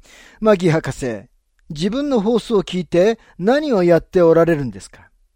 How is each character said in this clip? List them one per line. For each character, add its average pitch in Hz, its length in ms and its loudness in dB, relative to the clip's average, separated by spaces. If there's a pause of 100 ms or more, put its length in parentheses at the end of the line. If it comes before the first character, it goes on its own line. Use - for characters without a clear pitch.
(400)
「マ 214 160 4
ギ 175 120 -2
ー - 20 4
博 156 220 0
士、 - 360 -10 (400)
自 165 220 -6
分 277 180 -4
の 254 140 0
放 226 160 0
送 220 180 -2
を 190 60 2
聞 180 180 -6
い 175 60 -8
て 202 320 0 (200)
何 269 360 0
を 190 80 0
や 175 160 4
っ - 20 2
て - 220 0
お 165 100 6
ら 165 140 4
れ 165 100 0
る 143 80 -6
ん - 60 -6
で 98 100 -16
す - 100 -20
か？」 - 200 -20 (260)